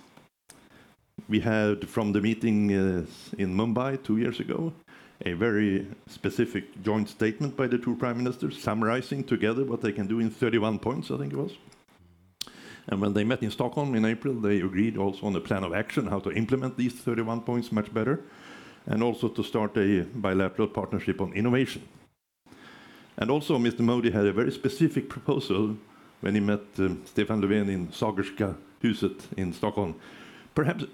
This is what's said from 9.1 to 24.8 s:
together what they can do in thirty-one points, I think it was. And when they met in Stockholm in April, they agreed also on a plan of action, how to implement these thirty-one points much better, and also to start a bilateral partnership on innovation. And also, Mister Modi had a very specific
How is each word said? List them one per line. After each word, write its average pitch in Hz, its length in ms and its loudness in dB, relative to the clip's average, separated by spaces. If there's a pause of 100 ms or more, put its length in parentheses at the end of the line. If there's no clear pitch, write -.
together 113 400 2
what 117 180 -4
they 110 100 2
can 101 140 -2
do 110 120 0
in 113 120 2
thirty-one 110 480 2
points, - 320 -4
I 131 80 -4
think 139 140 -6
it 139 40 -4
was. 147 160 -4 (1400)
And 98 120 -2
when 104 120 2
they 104 120 4
met 120 180 0
in 110 80 0
Stockholm 131 440 -2
in 110 100 4
April, 113 300 0
they 104 260 2
agreed 95 360 2
also 98 300 0
on 101 100 0
a - 40 -2
plan 98 220 -2
of 87 120 -2
action, 110 320 -2
how 95 140 -2
to 92 120 -4
implement 123 440 0
these 120 180 0
thirty-one 117 480 -2
points 120 280 -2
much 107 220 -2
better, 113 320 0 (640)
and 107 160 0
also 117 260 0
to 107 160 -4
start 107 320 0
a 98 260 4
bilateral 98 680 0
partnership - 520 -2
on 92 140 -4
innovation. 120 480 0 (1400)
And 113 120 0
also, 147 280 2
Mister 120 240 2
Modi 117 280 4
had 101 140 4
a 101 80 4
very 117 180 2
specific - 600 0